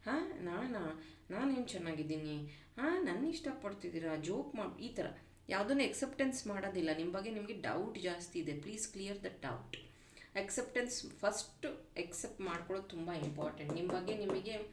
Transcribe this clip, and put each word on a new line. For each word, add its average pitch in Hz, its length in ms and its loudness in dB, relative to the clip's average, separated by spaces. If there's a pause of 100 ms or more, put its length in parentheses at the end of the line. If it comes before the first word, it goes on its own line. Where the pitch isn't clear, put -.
"ಹಾ, 330 340 2
ನಾನಾ? 180 640 -2 (260)
ನಾನೇನ್ 247 380 4
ಚೆನ್ನಾಗಿದ್ದೀನಿ? 151 800 0 (280)
ಹಾ, 320 260 4
ನನ್ನ 220 240 2
ಇಷ್ಟಪಡ್ತಿದ್ದೀರಾ? 175 920 -2
ಜೋಕ್ 185 380 0
ಮಾಡ್-", 202 260 -2
ಈ 233 80 -4
ಥರ - 180 -2 (420)
ಯಾವುದನ್ನು 240 360 6
ಅಕ್ಸೆಪ್ಟೆನ್ಸ್ 262 640 2
ಮಾಡೋದಿಲ್ಲ. 190 500 2
ನಿಮ್ 170 160 2
ಬಗ್ಗೆ 196 180 0
ನಿಮ್ಗೆ 208 240 -2
ಡೌಟ್ 196 440 0
ಜಾಸ್ತಿ 175 400 -2
ಇದೆ. 151 140 2
Please 208 320 -2 (100)
clear 196 200 -2
the 196 160 -4
doubt. - 460 -4 (680)
ಅಕ್ಸೆಪ್ಟೆನ್ಸ್ 240 640 0
ಫಸ್ಟ್ - 600 0 (320)
ಅಕ್ಸೆಪ್ಟ್ - 420 -4
ಮಾಡ್ಕೊಳ್ಳೋದು 185 480 0
ತುಂಬ 170 240 -2
ಇಂಪಾರ್ಟೆಂಟ್. 151 600 -2
ನಿಮ್ 170 160 2
ಬಗ್ಗೆ 190 280 2
ನಿಮಗೆ 196 400 0 (160)